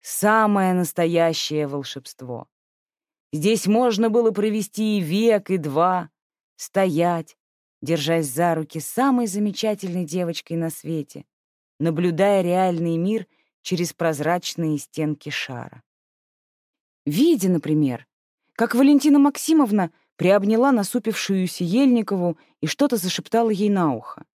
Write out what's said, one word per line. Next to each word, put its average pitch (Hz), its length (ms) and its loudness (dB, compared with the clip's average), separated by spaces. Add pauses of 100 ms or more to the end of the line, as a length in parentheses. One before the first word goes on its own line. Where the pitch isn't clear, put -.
Самое 208 720 2
настоящее 165 920 0
волшебство. 131 800 -10 (840)
Здесь 180 340 0
можно 220 440 2
было 220 200 4
провести 214 680 -2
и - 20 0
век, 202 500 2
и 190 80 0
два, 160 520 0 (460)
стоять, 170 800 -2 (440)
держась 160 460 0
за 165 280 0
руки 160 260 -8
с - 60 -10
самой 247 400 0
замечательной 202 800 -4
девочкой 170 520 -6
на 165 140 -2
свете, - 540 -10 (540)
наблюдая 175 640 0
реальный 175 540 0
мир 196 300 -2 (360)
через 175 300 -4
прозрачные 160 880 -2
стенки 151 520 -6
шара. - 520 -10 (1200)
Видя, 196 420 2
например, 151 580 0 (480)
как 233 200 -2
Валентина 277 440 6
Максимовна 277 720 2 (240)
приобняла 208 560 4
насупившуюся 196 920 -2
Ельникову 202 720 2 (240)
и 160 60 -4
что-то 269 300 0
зашептала 208 540 0
ей 208 200 0
на 175 240 2
ухо. - 300 -14 (140)